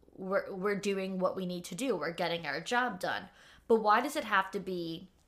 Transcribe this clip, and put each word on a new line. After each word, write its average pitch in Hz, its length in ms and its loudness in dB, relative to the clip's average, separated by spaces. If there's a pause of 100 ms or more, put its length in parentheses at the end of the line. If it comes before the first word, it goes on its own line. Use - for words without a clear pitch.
(140)
we're, 190 380 0
we're 196 240 0
doing 190 420 -2
what 180 180 2
we 185 100 -4
need 180 180 -6
to - 100 -10
do, 220 220 0
we're 156 160 -2
getting 170 340 -2
our 143 140 -2
job 240 400 0
done. 123 300 -4 (360)
But 233 100 6
why 214 260 6
does 294 120 -4
it 294 100 -2
have 202 260 2
to 202 100 -6
be 175 480 -6 (200)